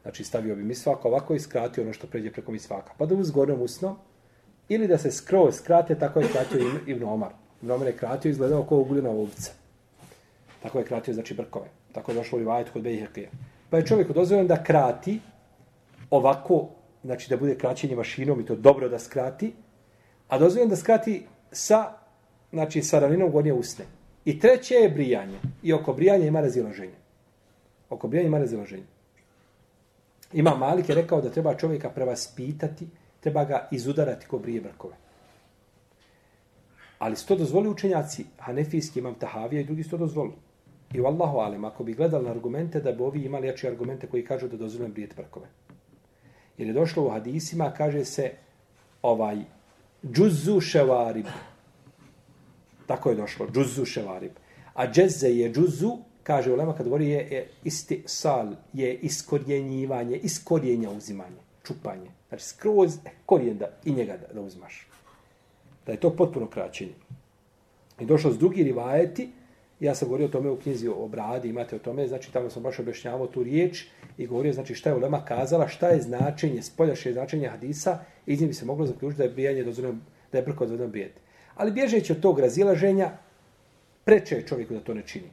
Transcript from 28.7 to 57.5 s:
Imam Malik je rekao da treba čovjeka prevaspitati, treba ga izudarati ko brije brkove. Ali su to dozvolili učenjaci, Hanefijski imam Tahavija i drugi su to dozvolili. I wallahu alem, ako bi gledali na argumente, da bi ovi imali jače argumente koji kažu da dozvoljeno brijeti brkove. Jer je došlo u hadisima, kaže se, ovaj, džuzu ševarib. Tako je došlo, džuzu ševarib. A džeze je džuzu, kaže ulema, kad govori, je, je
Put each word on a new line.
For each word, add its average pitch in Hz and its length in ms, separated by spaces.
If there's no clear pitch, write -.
Imam 151 260
Malik 160 300
je 143 60
rekao 165 260
da 123 80
treba 156 260
čovjeka 151 340
prevaspitati, 135 1000
treba 147 240
ga 139 280
izudarati 127 560
ko 123 120
brije 113 220
brkove. 98 340
Ali 110 160
su - 120
to 196 80
dozvolili 180 360
učenjaci, 175 540
Hanefijski 151 600
imam 123 160
Tahavija 117 460
i - 20
drugi 156 200
su 156 60
to 170 80
dozvolili. 151 380
I 123 60
wallahu 147 400
alem, 104 260
ako 110 180
bi 113 100
gledali 147 320
na 117 60
argumente, 139 480
da 131 120
bi 117 120
ovi 143 180
imali 135 260
jače 131 200
argumente 123 400
koji 120 180
kažu 127 220
da 117 100
dozvoljeno 110 360
brijeti 104 220
brkove. - 320
Jer 110 100
je 110 60
došlo 160 300
u 127 60
hadisima, 143 680
kaže 147 280
se, - 260
ovaj, 107 360
džuzu 165 560
ševarib. 120 640
Tako 131 240
je 113 60
došlo, 104 380
džuzu 127 320
ševarib. 95 460
A 127 180
džeze 170 360
je 117 260
džuzu, 170 440
kaže 131 300
ulema, 156 220
kad 123 100
govori, 147 240
je, 147 220
je 131 180